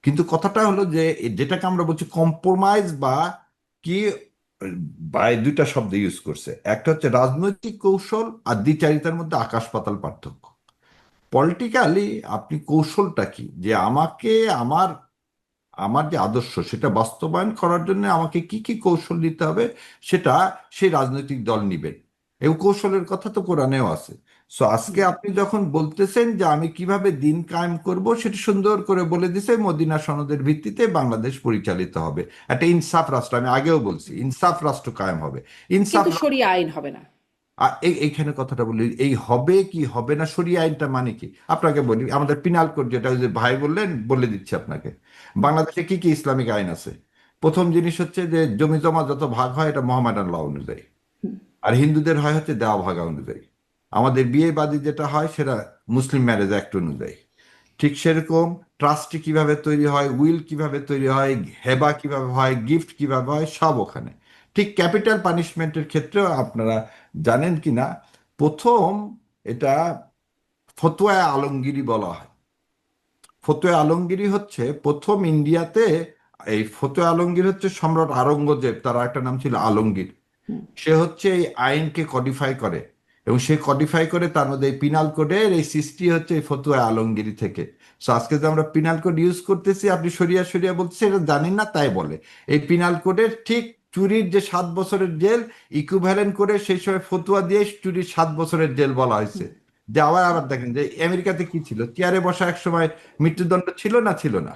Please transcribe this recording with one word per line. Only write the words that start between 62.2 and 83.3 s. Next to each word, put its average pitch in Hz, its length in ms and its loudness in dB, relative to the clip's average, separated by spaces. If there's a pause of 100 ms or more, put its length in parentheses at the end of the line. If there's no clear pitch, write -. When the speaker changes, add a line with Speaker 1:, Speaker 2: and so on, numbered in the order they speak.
Speaker 1:
হয়, 131 180 2 (120)
গিফট 160 300 2
কিভাবে 131 380 -2
হয়, 156 120 -2 (120)
সব 156 160 4 (100)
ওখানে। - 260 -12 (440)
ঠিক 202 120 2 (120)
ক্যাপিটাল 208 380 2 (100)
পানিশমেন্টের 160 640 -2
ক্ষেত্রেও 196 360 0 (160)
আপনারা 113 320 -2 (520)
জানেন 143 260 2 (100)
কি 151 160 0
না, 135 80 -2 (520)
প্রথম 165 480 4 (640)
এটা 135 220 0 (1040)
ফতোয়া 190 380 2 (200)
আলমগীরি 139 560 -2
বলা 104 260 -2
হয়। - 140 -20 (1120)
ফতোয়া 170 380 2
আলমগীরি 175 520 0
হচ্ছে 202 280 -4 (220)
প্রথম 147 320 0 (160)
ইন্ডিয়াতে, 165 520 2 (720)
এই 107 60 0 (160)
ফতোয়া 143 360 0
আলমগীর 175 380 2
হচ্ছে 190 160 -4 (120)
সম্রাট 160 300 2 (100)
আওরঙ্গজেব, 143 640 2
তার 120 120 0 (120)
একটা 127 200 -6
নাম 127 160 -2
ছিল 131 100 0 (160)
আলমগীর। 104 400 0 (400)
Speaker 2:
হুম। 220 120 -8 (200)
Speaker 1:
সে 160 100 2 (100)
হচ্ছে 170 260 -2 (100)
এই 175 60 2 (240)
আইনকে 151 360 0 (120)
কডিফাই 131 380 -2 (100)
করে, 87 180 -4 (460)
এবং 120 180 4